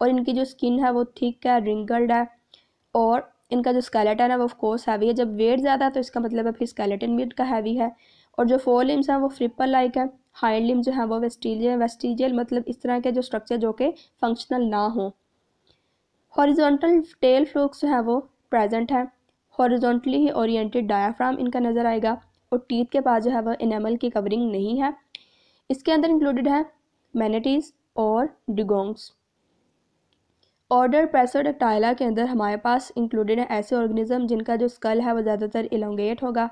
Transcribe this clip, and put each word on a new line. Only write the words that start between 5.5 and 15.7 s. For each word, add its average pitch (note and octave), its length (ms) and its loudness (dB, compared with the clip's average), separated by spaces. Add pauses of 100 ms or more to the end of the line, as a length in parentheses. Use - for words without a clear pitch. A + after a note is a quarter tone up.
ज़्यादा C4+ 260 2
है C4+ 60 0
तो C4+ 80 -2
इसका B3 200 -4
मतलब A3+ 260 -2
है A#3 60 0
फिर A#3 160 -4
स्केलेटन G#3+ 500 -2
भी B3+ 60 -2
इनका B3 200 -4
हैवी A3+ 320 -2
है। A#3 200 -2 (440)
और A#3+ 80 2
जो B3+ 100 4
फोर B3+ 280 2
लिम्स C#4 240 0
हैं C#4 80 2
वो C4+ 100 0
फ्रिपल C4 420 -2
लाइक B3+ 280 2
है। C4 120 -2 (240)
हाइंड A3+ 320 0
लिम्स A#3+ 200 2
जो C4 60 2
है B3+ 140 -2
वो A3+ 140 -2
वेस्टिजियल, A#3 600 -2
वेस्टिजियल A#3+ 540 -2
मतलब A#3+ 340 -2
इस B3 140 -10
तरह B3 180 -2
के B3 120 -2
जो B3 100 0
स्ट्रक्चर A#3 360 -6
जो A3 140 0
कि B3+ 200 -2
फंक्शनल A#3+ 720 -4
ना G#3 220 0
हो। G#3 320 -4 (1160)